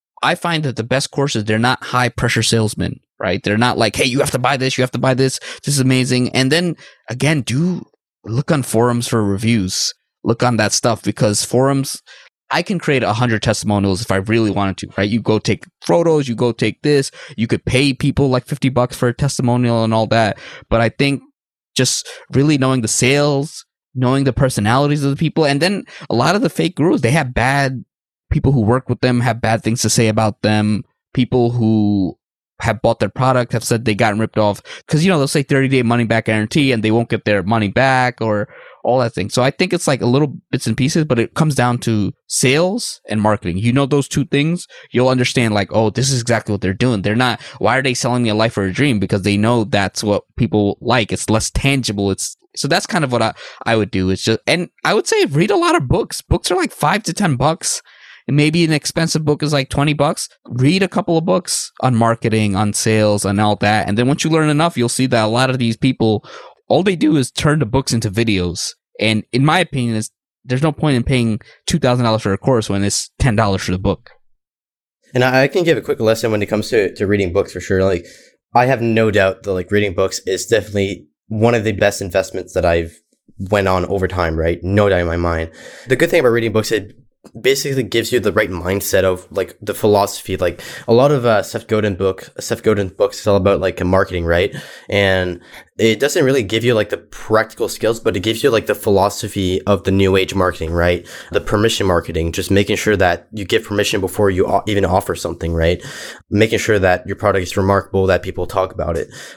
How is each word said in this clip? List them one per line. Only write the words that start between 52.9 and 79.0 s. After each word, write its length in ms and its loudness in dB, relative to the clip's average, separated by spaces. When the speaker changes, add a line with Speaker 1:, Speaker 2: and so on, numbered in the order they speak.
Speaker 1:
of 80 -2
what 100 2
I, 100 0
I 100 0
would 160 0
do. 200 0
It's 120 -2
just, 240 0
and 220 0
I 80 0
would 140 0
say 180 2
read 260 2
a 60 2
lot 200 2
of 120 -2
books. 320 -2
Books 300 -2
are, 60 0
like, 160 -2
five 320 -2
to 100 -6
ten 220 0
bucks. 440 -2
And 120 2
maybe 260 4
an 80 2
expensive 520 -2
book 180 0
is, 100 -2
like, 160 0
twenty 240 0
bucks. 360 -2
Read 360 2
a 60 0
couple 300 -2
of 80 -2
books 440 -2
on 140 2
marketing, 640 2
on 160 0
sales, 520 2
and 140 0
all 180 2
that. 300 0
And 120 -2
then 100 2
once 160 0
you 60 0
learn 180 2
enough, 300 0
you'll 100 2
see 180 0
that 180 2
a 40 0
lot 220 0
of 80 -2
these 180 -2
people, 480 0
all 160 4
they 140 0
do 200 2
is 140 0
turn 280 0
the 80 0
books 260 -2
into 180 0
videos. 640 -2
And 340 0
in 120 2
my 140 2
opinion, 380 -2
is 140 -6
there's 200 -4
no 100 2
point 240 0
in 60 0
paying 380 0
two 120 0
thousand 280 2
dollars 160 2
for 100 0
a 60 0
course 320 0
when 120 0
it's 360 -4
ten 180 2
dollars 260 0
for 100 -4
the 60 0
book. 340 -4
Speaker 2:
And 100 0
I, 200 4
I 60 4
can 140 0
give 140 2
a 60 -4
quick 180 -4
lesson 300 2
when 100 0
it 60 -2
comes 240 -2
to, 240 2
to 120 -2
reading 240 0
books 220 0
for 80 -10
sure. 240 0
Like, 220 0
I 100 4
have 160 2
no 300 2